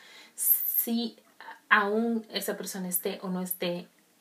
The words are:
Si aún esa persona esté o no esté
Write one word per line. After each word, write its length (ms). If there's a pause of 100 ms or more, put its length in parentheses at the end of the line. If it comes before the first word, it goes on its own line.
(360)
Si 840 (520)
aún 640
esa 260
persona 320
esté 320
o 80
no 120
esté 460 (340)